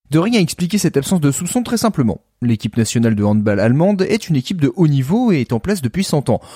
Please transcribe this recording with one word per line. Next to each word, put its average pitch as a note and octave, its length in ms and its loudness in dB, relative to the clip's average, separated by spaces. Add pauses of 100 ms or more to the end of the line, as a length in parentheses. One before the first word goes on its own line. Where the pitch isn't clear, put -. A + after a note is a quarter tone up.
Döring F#3 280 2
a - 20 4
expliqué F3 400 -2
cette - 180 0
absence D#3+ 240 0
de C#3+ 80 2
soupçons F3 320 -2
très A#3 160 -4
simplement. D3+ 440 -2 (200)
L'équipe A#2 360 -2
nationale A#2 360 2
de G#2 100 0
handball G#2 360 2
allemande D#3+ 420 2
est - 260 -2
une D#3 100 0
équipe F3 220 -4
de C#3 160 2
haut E3+ 120 4
niveau D3+ 440 2
et D3+ 100 2
est A#2 120 -4
en A2+ 60 0
place F3+ 240 -4
depuis D3 200 -2
cent D3 280 -2
ans. G2 100 0 (140)